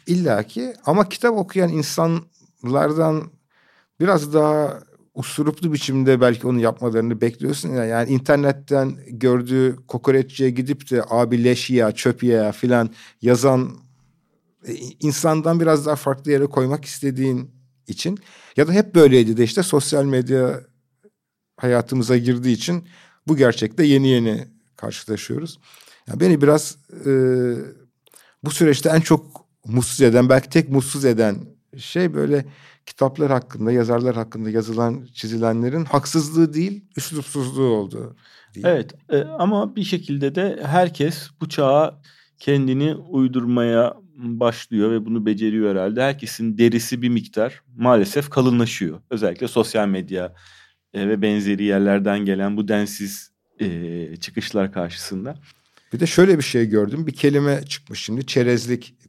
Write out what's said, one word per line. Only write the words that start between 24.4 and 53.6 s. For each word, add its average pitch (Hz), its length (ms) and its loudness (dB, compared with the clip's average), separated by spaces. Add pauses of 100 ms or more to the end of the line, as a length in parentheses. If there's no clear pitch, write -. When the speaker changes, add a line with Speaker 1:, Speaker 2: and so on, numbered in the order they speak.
Speaker 1:
karşılaşıyoruz. 110 840 -10 (480)
Yani 120 120 -6
beni 170 220 4
biraz, 151 360 2 (280)
e, 139 60 2 (1300)
bu - 80 -4
süreçte 156 380 4
en 160 120 4
çok - 440 0 (200)
mutsuz 120 360 -2
eden, 123 280 8
belki 131 200 4
tek 160 200 2
mutsuz 135 360 0
eden 110 320 2 (400)
şey 170 360 -4
böyle 143 320 -2 (400)
kitaplar 139 460 -2
hakkında, 117 400 -2
yazarlar 120 440 0
hakkında 113 340 -8
yazılan, 113 640 -4
çizilenlerin 117 720 -4
haksızlığı 156 680 0
değil, 196 320 -6 (120)
üslupsuzluğu 135 720 -6
oldu 110 480 -4 (380)
diyeyim. 170 240 0
Speaker 2:
Evet, - 160 -8 (160)
e, 143 140 2
ama 202 520 -2
bir 208 80 -6
şekilde 143 520 -4
de 185 280 -4
herkes 165 640 0 (120)
bu 160 80 -6
çağa 147 520 2 (380)
kendini 139 560 0
uydurmaya 123 960 0 (220)
başlıyor 117 760 -2
ve 110 140 -2
bunu 110 200 -4
beceriyor 107 460 0
herhalde. 98 300 -2
Herkesin 117 560 -4
derisi 117 440 2
bir 123 80 0
miktar 117 520 -4 (140)
maalesef 120 540 2
kalınlaşıyor. 117 720 0 (100)
Özellikle 107 380 -4
sosyal 110 400 0
medya, 92 460 -6 (600)
e, 101 160 -4
ve 107 120 -2
benzeri 104 420 0
yerlerden 101 560 0
gelen 98 380 -2
bu 104 100 -4
densiz, 101 640 -6 (280)
e, 85 560 -8